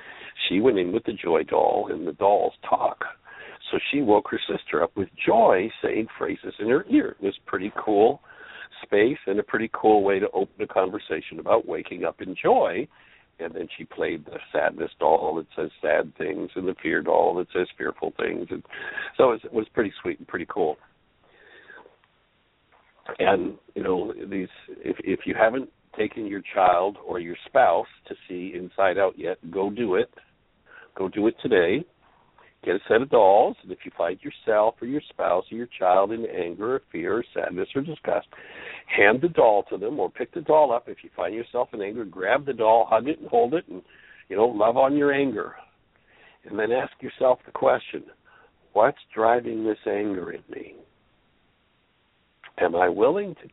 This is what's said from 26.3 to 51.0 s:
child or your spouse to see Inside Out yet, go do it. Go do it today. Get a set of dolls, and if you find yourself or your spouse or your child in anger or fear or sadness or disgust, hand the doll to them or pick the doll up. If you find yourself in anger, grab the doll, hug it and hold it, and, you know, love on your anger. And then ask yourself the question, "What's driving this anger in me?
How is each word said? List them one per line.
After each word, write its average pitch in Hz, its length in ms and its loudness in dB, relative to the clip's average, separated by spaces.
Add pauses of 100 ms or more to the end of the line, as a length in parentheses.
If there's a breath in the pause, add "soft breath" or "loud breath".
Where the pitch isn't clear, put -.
child 92 520 2
or 90 140 -6
your 87 160 -10 (120)
spouse 107 400 4 (200)
to - 80 -10 (140)
see 90 260 -8
Inside 90 420 0
Out 95 200 2
yet, 85 200 -6 (140)
go 98 180 -2
do 104 260 -2
it. 110 180 -2 (840 loud breath)
Go 95 140 -4
do 104 180 0
it 117 140 0
today. 107 420 2 (800 soft breath)
Get 92 140 -2
a - 100 -2
set 113 160 4
of 135 80 -6
dolls, 110 500 6
and 95 100 -14
if 92 140 -12
you - 100 -14
find 87 280 -4
yourself 107 580 0
or 120 60 -10
your 143 220 -4
spouse 87 420 -2
or 110 40 -12
your 120 120 -8 (100)
child 95 340 4
in 113 140 -6
anger 92 520 -4
or - 40 -6 (100)
fear 87 260 -4
or 123 140 -4
sadness 90 440 -6
or 139 80 -2
disgust, 147 420 -4 (640 loud breath)
hand 107 340 4
the 170 60 0
doll 113 420 4
to 95 80 -6
them 117 220 -6
or 90 100 -4
pick - 240 -10
the 170 80 -8
doll 151 320 4
up. 120 160 -4
If - 140 -16
you - 120 -20
find 92 200 -6
yourself 120 380 -6
in 110 100 -6
anger, 110 220 -8
grab 95 380 -2
the 139 100 -6
doll, 113 360 4
hug 113 180 2
it 160 120 -4
and - 80 -14
hold 120 260 2
it, 165 140 -4
and, 90 160 -14 (460 soft breath)
you 92 60 -6
know, 107 120 4
love 113 300 2
on 135 200 4
your 143 160 2
anger. 131 400 -2 (920 soft breath)
And 104 120 -10
then 110 140 0
ask 127 200 -2 (100)
yourself 127 440 0
the - 60 -20
question, - 520 0 (680 soft breath)
"What's 110 240 4 (160)
driving 113 500 0
this 107 220 -2
anger 101 460 -4
in - 180 -14
me? - 260 -14 (1800)